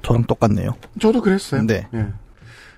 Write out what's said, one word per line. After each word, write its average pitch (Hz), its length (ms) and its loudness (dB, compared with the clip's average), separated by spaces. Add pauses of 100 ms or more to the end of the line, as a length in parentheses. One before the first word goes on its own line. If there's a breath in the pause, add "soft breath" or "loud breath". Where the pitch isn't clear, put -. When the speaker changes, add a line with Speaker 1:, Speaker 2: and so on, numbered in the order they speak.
Speaker 1:
저랑 117 220 2
똑같네요. 104 500 0 (260)
Speaker 2:
저도 226 200 4
그랬어요. 190 420 0
Speaker 1:
네. 107 300 -2
Speaker 2:
예. 110 120 -2 (720 soft breath)